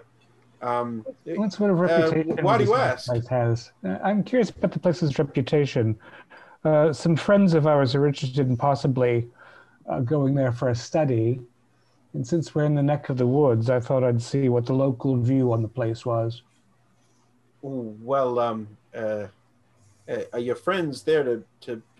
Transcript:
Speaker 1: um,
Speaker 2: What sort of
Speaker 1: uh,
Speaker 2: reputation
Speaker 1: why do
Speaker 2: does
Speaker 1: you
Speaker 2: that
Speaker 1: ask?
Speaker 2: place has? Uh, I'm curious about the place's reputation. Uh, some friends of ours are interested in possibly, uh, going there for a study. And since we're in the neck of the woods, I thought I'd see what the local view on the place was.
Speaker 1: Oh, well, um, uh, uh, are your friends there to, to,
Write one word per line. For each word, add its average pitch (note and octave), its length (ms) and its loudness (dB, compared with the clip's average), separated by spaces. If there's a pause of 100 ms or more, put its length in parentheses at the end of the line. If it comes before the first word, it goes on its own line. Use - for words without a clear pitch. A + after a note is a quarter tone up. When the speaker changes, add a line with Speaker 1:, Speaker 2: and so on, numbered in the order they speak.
(640)
Speaker 1:
um, A#2+ 420 -4 (200)
Speaker 2:
What F#3 280 -2
sort G#3 180 0
of F3 80 2
Speaker 1:
uh, E3+ 40 2
Speaker 2:
reputation D#3+ 640 0
Speaker 1:
why G#3+ 140 4
do F#3+ 60 2
Speaker 2:
does G3 60 2
Speaker 1:
you A#3 60 4
Speaker 2:
that G#3 180 0
Speaker 1:
ask? - 120 -10
Speaker 2:
place A#2+ 220 -4
has? A#2 440 -2 (140)
Uh, F#3 160 -4
I'm G3+ 220 0
curious A#3+ 260 0
about - 220 -4
the - 60 -8
place's D#3 400 0
reputation. C#3 800 0 (680)
Uh, D#3+ 280 4
some E3 240 0
friends G3+ 380 4
of D3+ 120 4
ours C#3 280 4
are C#3+ 120 4
interested C#3 420 0
in B2 80 2
possibly, B2+ 720 0 (600)
uh, - 120 -4
going C#3 340 0
there C3+ 180 2
for B2+ 180 -2
a A#2+ 40 0
study. B2+ 680 0 (720)
And C#3 120 -6
since E3 280 -2
we're D3+ 100 2
in D3 120 2
the C#3+ 60 2
neck D3 280 0
of C3 80 -2
the B2+ 80 2
woods, B2 420 2
I B2 120 2
thought B2+ 240 0
I'd A#2+ 180 0
see C3+ 260 -2
what A#2+ 160 2
the C3 80 -4
local C3+ 480 0
view B2+ 320 2
on A2+ 100 0
the A2 60 -4
place A2+ 380 -6
was. A#2 360 -4 (1200)
Speaker 1:
Oh, B2+ 380 -10
well, B2+ 380 -2
um, A2 300 -2 (260)
uh, G#2+ 320 -6 (840)
uh, B2+ 100 -6 (140)
are A#2+ 60 -6
your A#2+ 160 -4
friends E3+ 480 -4
there D#3 220 2
to, A#2 180 -2 (200)
to, A2+ 200 -10 (180)